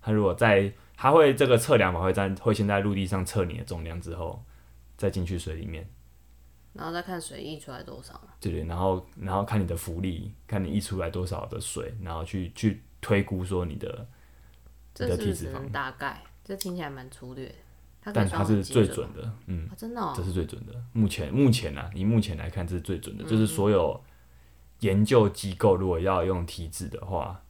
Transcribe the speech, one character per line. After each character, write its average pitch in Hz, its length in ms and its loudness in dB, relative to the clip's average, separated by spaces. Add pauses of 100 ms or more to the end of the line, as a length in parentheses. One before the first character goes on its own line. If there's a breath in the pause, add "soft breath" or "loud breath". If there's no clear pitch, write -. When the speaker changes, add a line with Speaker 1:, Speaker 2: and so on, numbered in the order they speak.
Speaker 1:
他 110 100 -2
如 107 100 4
果 92 120 4
在， 101 380 4 (240 soft breath)
他 131 160 4
会 151 220 10
这 127 140 4
个 123 100 8
测 127 200 4
量 95 140 6
法 82 80 -2
会 92 140 2
在， 98 220 2
会 107 180 2
先 101 140 2
在 101 120 4
陆 101 140 0
地 95 120 0
上 92 200 -2
测 98 200 0
你 85 120 -6
的 82 60 -8
重 82 200 -8
量 85 160 -8
之 85 160 -8
后， 87 280 -8 (540 soft breath)
再 101 120 0
进 90 160 -2
去 90 120 -4
水 80 180 -6
里 82 100 -10
面。 82 240 -10 (840)
Speaker 2:
然 - 120 -12
后 165 80 -8
再 175 80 -4
看 180 180 -8
水 139 220 -12
溢 151 180 -10
出 143 120 -16
来 - 120 -12
多 - 180 -16
少。 - 200 -18 (180)
Speaker 1:
对， 95 120 -4
对， 80 140 -4
然 85 120 -6
后， 92 280 0 (140)
然 95 160 -4
后 98 80 2
看 104 160 0
你 90 80 0
的 85 80 -2
浮 85 240 -6
力， 92 320 -4 (160)
看 101 160 -4
你 80 60 -4
溢 95 100 0
出 95 200 -4
来 82 100 -2
多 92 160 -4
少 87 220 -6
的 - 120 -8
水， - 420 -8
然 87 120 -8
后 82 100 -6
去， 90 320 -4
去 104 260 2 (200)
推 101 220 4
估 92 200 -4
说 90 220 -2
你 76 100 -6
的， - 320 -8 (880 soft breath)
Speaker 2:
这 - 140 -6
是 87 100 0
不 - 60 -2
是 98 120 0
只 - 140 -8
能 139 200 -10
大 135 220 -6
概？ 139 220 -8
Speaker 1:
你 - 20 -14
的 - 60 -18
体 - 20 -20
脂 - 40 -20
肪。 - 20 -20 (140)
Speaker 2:
这 196 120 -8
听 185 200 -6
起 180 60 -6
来 147 80 -8
蛮 131 200 -14
粗 127 240 -16
略 131 140 -12
的。 - 80 -16 (480)
它 208 80 -8
可 202 80 0
以 104 40 4
Speaker 1:
但 95 160 -2
它 101 40 2
是 101 200 4
最 104 240 4
准 - 260 -4
的， - 80 -14
Speaker 2:
算 - 0 -
是 - 0 -
基 - 0 -
准 - 60 -10
吗？ 110 60 -8 (120)
Speaker 1:
嗯。 85 220 -6
Speaker 2:
啊， 113 100 -10
真 226 160 -10
的 240 80 -8
哦。 156 140 -4
Speaker 1:
这 87 80 -4
是 92 80 -2
最 85 140 -2
准 - 200 -12
的。 - 80 -14 (200)
目 110 140 4
前， 82 240 -4
目 131 200 6
前 78 260 0
啊， 87 160 -8
以 92 100 -4
目 110 160 4
前 98 160 -2
来 80 140 -6
看， 87 160 -4
这 87 100 -4
是 85 60 -4
最 90 160 -4
准 - 200 -10
的。 - 60 -10
Speaker 2:
嗯 - 20 -10
哼。 - 40 -10
Speaker 1:
就 110 80 4
是 110 80 6
所 101 240 2
有 87 320 2 (800 soft breath)
研 104 240 4
究 110 260 6
机 92 240 -6
构 98 220 6
如 95 120 0
果 85 120 0
要 92 240 2
用 90 220 0
体 85 240 -10
脂 - 180 -10
的 - 180 -10
话 90 340 -4 (100)